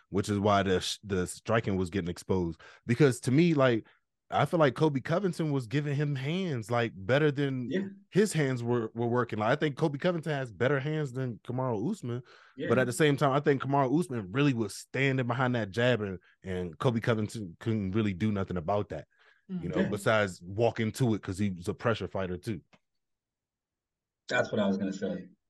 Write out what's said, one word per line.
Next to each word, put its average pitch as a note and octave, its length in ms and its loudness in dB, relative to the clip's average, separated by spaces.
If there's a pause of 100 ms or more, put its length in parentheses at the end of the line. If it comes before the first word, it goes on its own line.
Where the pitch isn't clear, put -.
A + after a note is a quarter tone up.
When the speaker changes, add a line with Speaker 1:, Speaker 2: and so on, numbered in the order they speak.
(100)
Speaker 1:
which G2 180 0
is G2+ 100 2
why G2+ 240 4
the F#2 180 2
sh-, - 220 -6
the F#2+ 240 -2
striking G#2+ 500 -2
was F#2 120 0
getting F2 220 -4
exposed. F2 500 -2 (260)
Because B2+ 340 4
to B2 100 -2
me, D#3+ 240 4
like, B2+ 320 2 (440)
I A2+ 140 2
feel E3 160 2
like C#3 140 6
Kobe C#3+ 260 0
Covington E3+ 500 -2
was C3 160 -2
giving C#3+ 300 -2
him D3 180 -2
hands, C#3 560 -4
like, A#2+ 240 2
better B2+ 360 2
than C3+ 400 -2
Speaker 2:
Yeah. G3 140 -2 (260)
Speaker 1:
his G3+ 240 2
hands C3 280 0
were, A#2 320 0
were A#2+ 120 -2
working. A#2 320 0
Like, G#2+ 100 2
I D3 80 4
think D3+ 200 0
Kobe D3+ 200 0
Covington E3 360 -2
has B2+ 200 -4
better C#3+ 260 2
hands D3 360 -4
than B2+ 280 -6
Kamaru B2+ 480 -2
Usman, B2 300 -6 (480)
but A#2+ 80 4
Speaker 2:
Yeah. B2+ 60 4
Speaker 1:
at B2+ 40 2
the B2 60 -4
same D3 240 4
time, C#3 160 2
I C#3+ 80 2
think C#3+ 220 2
Kamaru C#3 360 2
Usman A#2+ 320 -4
really C#3 220 4
was A2+ 240 -2
standing C3 500 0
behind B2 280 2
that G#2+ 160 -2
jab, A#2 320 2
and, F#2+ 160 -6 (260)
and F2+ 340 -6
Kobe A#2 220 2
Covington G#2+ 600 -2
couldn't G#2+ 320 -2
really G#2 200 2
do G2+ 180 0
nothing F#2+ 280 -2
about G2+ 320 -2
that, D2+ 160 -10 (420)
you F#3+ 80 -10
Speaker 3:
Mm-hmm. D#3+ 140 -6
Speaker 1:
know, D#3 140 0
Speaker 2:
Yeah. - 40 -4
Speaker 1:
besides G#2 540 0
walk G#2 380 0
into A2 340 0
it F#2 80 -4
'cause F#2 160 -6
he G#2 100 0
was F2+ 200 -8
a G2 40 -2
pressure A2 360 -2
fighter F#2 280 -4
too. F2 240 -8 (1700)
Speaker 2:
That's B2 240 0
what A2 80 0
I G2+ 60 2
was G2 100 2
gonna G2 160 -2
say. F2+ 340 -6 (240)